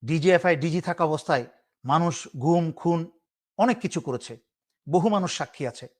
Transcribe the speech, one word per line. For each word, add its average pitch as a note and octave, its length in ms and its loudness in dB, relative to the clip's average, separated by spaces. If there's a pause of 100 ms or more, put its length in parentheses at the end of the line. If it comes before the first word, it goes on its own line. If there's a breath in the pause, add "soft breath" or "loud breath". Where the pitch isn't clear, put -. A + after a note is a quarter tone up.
ডিজিএফআই, E3+ 500 4
ডিজি D#3+ 260 -2
থাকা F3 220 -2
অবস্থায় D3+ 420 0 (400)
মানুষ D#3+ 420 0 (140)
গুম, E3 300 2
খুন, E3+ 400 -2 (460)
অনেক A#3+ 220 2
কিছু - 220 -6
করেছে। A#2+ 360 -8 (520)
বহু F3 200 2
মানুষ F#3+ 280 0
সাক্ষী C#3+ 300 -6
আছে। A#2+ 200 -12 (120)